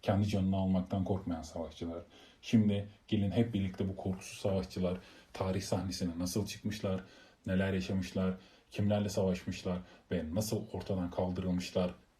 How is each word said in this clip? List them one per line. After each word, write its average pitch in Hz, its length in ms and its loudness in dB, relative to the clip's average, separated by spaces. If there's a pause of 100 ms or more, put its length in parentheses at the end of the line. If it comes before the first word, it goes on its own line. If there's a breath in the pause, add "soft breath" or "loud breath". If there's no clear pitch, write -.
kendi 101 260 4
canını 95 280 2
almaktan 95 480 2
korkmayan 87 380 -2
savaşçılar. 82 600 -8 (380 loud breath)
Şimdi 101 480 4 (200 loud breath)
gelin 101 220 2
hep 113 240 2
birlikte 98 340 0
bu 92 80 -4
korkusuz - 420 -6
savaşçılar 92 600 0 (340 loud breath)
tarih 95 300 -2
sahnesine 90 560 -2
nasıl 95 280 0
çıkmışlar, 95 580 -4 (420 loud breath)
neler 95 260 2
yaşamışlar, 95 640 0 (360 loud breath)
kimlerle 104 380 2
savaşmışlar 92 680 0 (320 loud breath)
ve 80 240 -2
nasıl 107 280 0 (100)
ortadan 92 380 -2
kaldırılmışlar 92 840 0 (260)